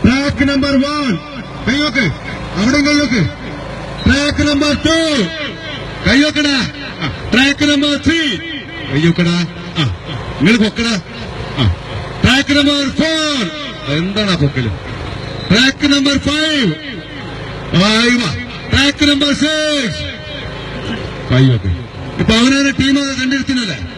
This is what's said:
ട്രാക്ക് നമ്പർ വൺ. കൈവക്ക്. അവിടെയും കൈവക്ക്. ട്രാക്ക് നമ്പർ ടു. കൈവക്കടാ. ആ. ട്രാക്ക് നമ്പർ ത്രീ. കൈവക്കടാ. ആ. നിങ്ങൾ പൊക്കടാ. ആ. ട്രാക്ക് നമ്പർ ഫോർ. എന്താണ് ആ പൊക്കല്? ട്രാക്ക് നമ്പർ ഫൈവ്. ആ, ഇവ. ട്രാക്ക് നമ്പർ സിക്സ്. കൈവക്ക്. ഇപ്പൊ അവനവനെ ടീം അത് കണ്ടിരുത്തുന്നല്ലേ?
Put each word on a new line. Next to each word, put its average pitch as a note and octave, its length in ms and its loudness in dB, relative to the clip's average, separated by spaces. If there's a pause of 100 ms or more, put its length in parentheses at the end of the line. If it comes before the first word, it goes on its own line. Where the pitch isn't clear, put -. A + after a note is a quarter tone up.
ട്രാക്ക് C4+ 460 2
നമ്പർ C#4 220 2
വൺ. C#4 460 0 (500)
കൈവക്ക്. B3+ 440 0 (440)
അവിടെയും C4+ 320 4
കൈവക്ക്. C4 420 2 (760)
ട്രാക്ക് D4 440 2
നമ്പർ D4 240 2
ടു. D4+ 500 2 (840)
കൈവക്കടാ. C#4+ 640 2 (300)
ആ. - 320 -6
ട്രാക്ക് C#4 320 4
നമ്പർ D4 420 2
ത്രീ. D#4 300 2 (540)
കൈവക്കടാ. E3+ 540 2 (320)
ആ. D#3+ 60 0 (580)
നിങ്ങൾ G#3+ 160 6
പൊക്കടാ. A3 420 0 (580)
ആ. G2+ 180 2 (480)
ട്രാക്ക് C#4 300 4
നമ്പർ C#4+ 360 2
ഫോർ. D4+ 640 0 (460)
എന്താണ് G3 340 0
ആ F3 40 2
പൊക്കല്? C#3 340 0 (800)
ട്രാക്ക് C4 380 4
നമ്പർ C#4 300 2
ഫൈവ്. C#4+ 560 2 (1120)
ആ, A3 200 4
ഇവ. A#3+ 160 4 (520)
ട്രാക്ക് C#4+ 340 2
നമ്പർ C#4+ 280 2
സിക്സ്. D4+ 800 0 (1160)
കൈവക്ക്. B2 520 4 (360)
ഇപ്പൊ F#3+ 140 4
അവനവനെ C4+ 380 4
ടീം C4+ 300 2
അത് C4+ 200 -4
കണ്ടിരുത്തുന്നല്ലേ? B3+ 680 -2 (100)